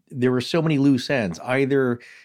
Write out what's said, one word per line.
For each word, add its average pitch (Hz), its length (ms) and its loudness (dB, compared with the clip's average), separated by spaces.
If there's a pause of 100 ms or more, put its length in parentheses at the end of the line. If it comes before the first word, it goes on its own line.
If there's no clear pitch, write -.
there 127 240 0
were 127 80 0
so 160 220 -2
many 156 160 0
loose 135 320 2
ends, 107 300 -2
either 131 600 0 (240)